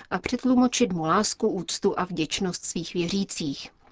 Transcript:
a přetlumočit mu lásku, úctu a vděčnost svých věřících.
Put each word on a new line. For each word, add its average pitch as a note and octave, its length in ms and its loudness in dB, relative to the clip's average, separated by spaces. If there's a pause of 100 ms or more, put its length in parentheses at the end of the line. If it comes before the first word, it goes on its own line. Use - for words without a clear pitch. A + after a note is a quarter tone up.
a F#3 100 -2
přetlumočit B3 720 2
mu E3 120 -2
lásku, G#3 420 2
úctu F#3 520 0
a F3+ 60 0
vděčnost F3 600 -2
svých - 280 -6
věřících. F3 760 -2 (220)